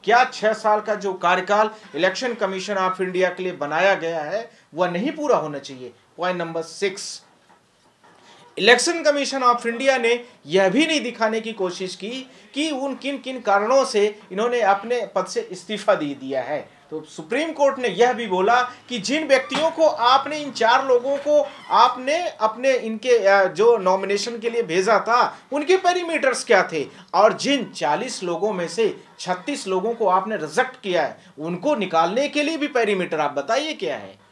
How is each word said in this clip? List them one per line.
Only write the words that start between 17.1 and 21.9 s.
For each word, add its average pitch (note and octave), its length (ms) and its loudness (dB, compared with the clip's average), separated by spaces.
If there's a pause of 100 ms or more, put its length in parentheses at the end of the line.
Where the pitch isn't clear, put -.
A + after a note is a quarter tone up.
कोर्ट C#4+ 280 2
ने B3 80 -2
यह A#3 260 4
भी A3+ 140 -4
बोला G3 340 2
कि B3 380 -8
जिन C#4 280 -2
व्यक्तियों C4+ 440 2
को D#4+ 160 2
आपने, C4+ 500 2
इन D4 140 -8
चार B3+ 360 2
लोगों C4 300 2
को D4 320 2 (200)
आपने B3+ 580 2